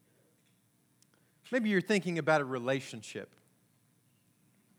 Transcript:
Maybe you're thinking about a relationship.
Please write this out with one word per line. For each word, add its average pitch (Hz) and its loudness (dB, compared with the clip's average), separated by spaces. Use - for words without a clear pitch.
Maybe 233 2
you're 190 4
thinking 175 0
about 156 4
a 139 -2
relationship. 127 -6